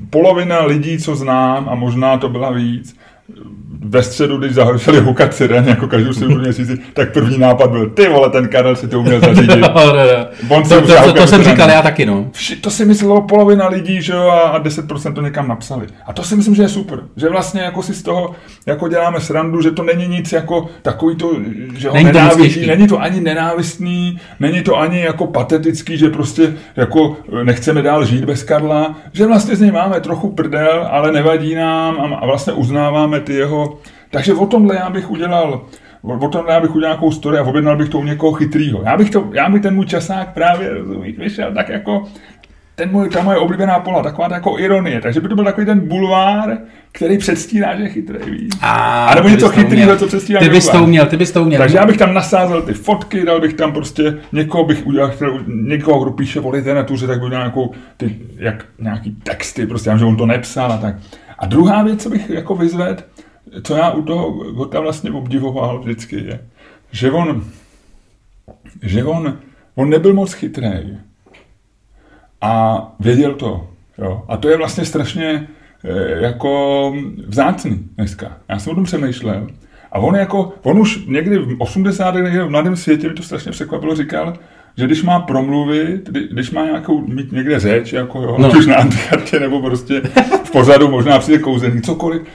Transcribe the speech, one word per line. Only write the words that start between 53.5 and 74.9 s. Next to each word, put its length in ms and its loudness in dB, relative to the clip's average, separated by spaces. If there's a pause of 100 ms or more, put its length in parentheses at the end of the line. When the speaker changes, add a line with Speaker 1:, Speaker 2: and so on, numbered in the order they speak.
Speaker 1:
tam 180 -2
prostě 440 -4 (160)
někoho, 320 -2
bych 220 -2
udělal, 240 0
chtěl 360 -6
někoho, 580 -2
kdo 60 -4
píše 300 -6
o 100 -6
lidé 240 -2
na 80 0
tuře, 240 -4
tak 120 -2
byl 120 -6
nějakou, 420 -4 (240)
ty, 200 -6 (200)
jak, 280 -8 (140)
nějaký 320 -8 (120)
texty, 440 -8
prostě, 240 -6
já 40 0
vím, 40 -4
že 60 0
on 120 2
to 100 -2
nepsal 460 -4
a 60 -4
tak. 160 -6 (440)
A 80 -8
druhá 360 2
věc, 200 -2
co 80 -8
bych 200 -4
jako 240 -6
vyzvedl, 480 -4 (600)
co 140 -4
já 140 2
u 120 -4
toho 280 -4 (220)
Gota 280 -6
vlastně 300 -8
obdivoval 680 -6
vždycky, 380 -10
je, 240 -12 (520)
že 180 -2
on, 340 -4 (1400)
že 220 -4
on, 320 -4 (380)
on 160 -2
nebyl 240 4
moc 180 -2
chytrej. 640 -8 (1400)
A 420 0 (180)
věděl 340 2
to, 340 -8 (300)
jo. 300 -8
A 80 -6
to 120 -2
je 80 4
vlastně 280 -4
strašně, 600 -6 (380)